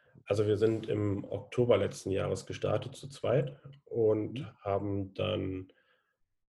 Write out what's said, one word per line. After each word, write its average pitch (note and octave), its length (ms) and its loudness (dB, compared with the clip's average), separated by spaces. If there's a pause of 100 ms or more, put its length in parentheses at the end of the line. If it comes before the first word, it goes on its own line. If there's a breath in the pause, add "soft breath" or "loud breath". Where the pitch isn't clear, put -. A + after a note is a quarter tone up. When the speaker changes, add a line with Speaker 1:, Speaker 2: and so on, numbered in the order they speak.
(260 soft breath)
Speaker 1:
Also G#2 200 2
wir G#2 120 4
sind A2 300 2
im G#2 380 0
Oktober A#2 520 2
letzten G2 340 -2
Jahres F#2+ 340 0
gestartet - 500 -2
zu - 140 -14
zweit C#3 500 0 (260)
und G#2+ 540 2
Speaker 2:
Mhm. - 80 -8 (140)
Speaker 1:
haben G2 540 -2
dann, F#2+ 580 -2 (760 soft breath)